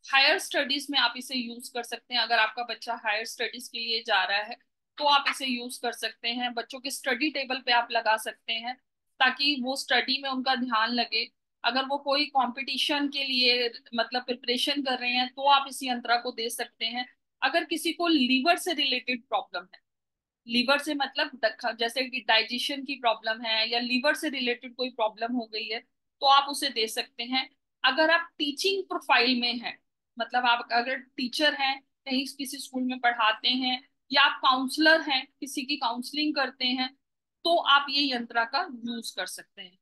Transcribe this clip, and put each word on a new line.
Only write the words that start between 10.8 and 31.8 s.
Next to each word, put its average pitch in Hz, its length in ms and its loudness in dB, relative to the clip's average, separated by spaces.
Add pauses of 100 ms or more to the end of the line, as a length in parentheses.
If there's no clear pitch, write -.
लगे। 233 380 -2 (360)
अगर 254 200 2
वो 269 160 -2
कोई 285 260 0
competition 269 840 0
के 285 160 -4
लिए 247 460 2 (240)
मतलब 233 300 -2
preparation 254 580 -2
कर 254 160 -2
रहे 247 120 -2
हैं 254 180 0
तो 269 220 -2
आप 277 180 6
इस 262 140 -12
यंत्रा 240 340 0
को 240 160 -2
दे 226 180 -6
सकते - 360 -6
हैं। 240 200 -4 (360)
अगर 320 220 2
किसी 330 280 -4
को 339 160 0
liver 262 480 4
से 349 180 -4
related 254 500 -4
problem 190 400 -4
है, - 160 -20 (680)
liver 247 320 2
से 294 160 -4
मतलब 285 360 -4 (140)
दख-, 220 320 -2
जैसे 233 280 -2
कि 254 240 -6
digestion 240 560 0
की 277 160 -6
problem 220 420 0
है 220 280 0
या 233 100 0
liver 254 340 0
से 311 160 -4
related 247 440 -4
कोई 254 180 -4
problem 226 420 -2
हो 233 120 -2
गई 220 220 -8
है 220 120 -4 (420)
तो 277 40 2
आप 277 220 8
उसे 285 220 -4
दे 226 180 -2
सकते - 360 -8
हैं। 262 240 -4 (360)
अगर 294 260 6
आप 339 180 2 (100)
teaching 370 460 -2
profile 254 560 2
में 240 140 -2
हैं, 226 240 -8 (400)
मतलब 247 280 -2
आप 240 260 2
अगर 247 240 0 (200)
teacher 285 380 0
हैं, 269 260 -2